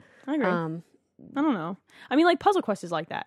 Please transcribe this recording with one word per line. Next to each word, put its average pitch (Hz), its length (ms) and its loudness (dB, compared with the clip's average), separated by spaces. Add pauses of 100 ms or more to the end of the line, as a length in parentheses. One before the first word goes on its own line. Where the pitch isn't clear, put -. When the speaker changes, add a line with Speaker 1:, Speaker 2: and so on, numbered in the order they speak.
(260)
Speaker 1:
I 269 80 -4
agree. 285 120 0
Speaker 2:
Um, 170 360 -2 (540)
Speaker 1:
I 277 60 0
don't 302 120 2
know. 175 220 -6 (340)
I 254 60 0
mean, 320 100 6
like, 349 140 4
Puzzle 381 220 4
Quest 196 220 -4
is 170 60 -10
like 165 200 -4
that. - 160 -8